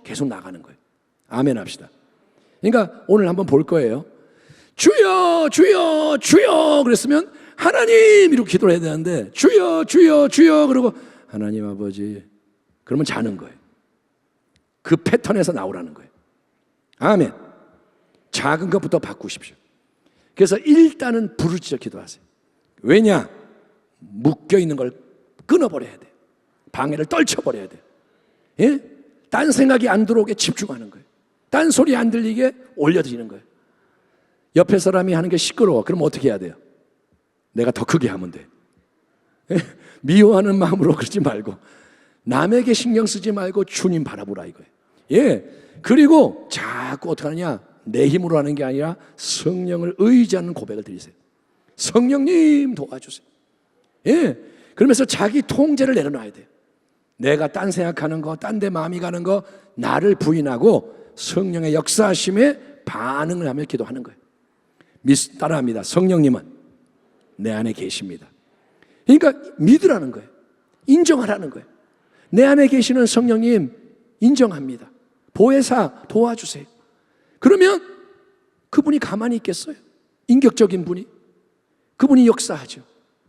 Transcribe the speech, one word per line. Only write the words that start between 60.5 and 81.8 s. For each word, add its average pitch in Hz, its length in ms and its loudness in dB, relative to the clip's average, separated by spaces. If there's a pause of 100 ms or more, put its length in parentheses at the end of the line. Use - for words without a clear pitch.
성령의 170 600 -6
역사하심에 208 1080 -2
반응을 147 640 -8
하며 143 160 -6
기도하는 123 380 -8
거예요. - 160 -20 (840)
믿-, - 360 0
따라합니다. 127 460 -4
"성령님은 160 580 2 (920)
내 110 160 -8
안에 110 200 -6
계십니다." 95 540 -14 (800)
그러니까 294 280 6 (260)
믿으라는 208 520 2
거예요. 107 180 -18 (580)
인정하라는 247 640 2
거예요. - 160 -20 (640)
"내 226 140 4
안에 285 220 4
계시는 247 400 2
성령님 226 640 0 (480)
인정합니다. 190 720 0 (440)
보혜사 247 760 2
도와주세요." 226 560 -4 (720)
그러면 381 420 4 (920)
그분이 294 280 0
가만히 226 380 -6
있겠어요? 220 400 -10 (500)
인격적인 220 580 2
분이? 175 220 -10 (920)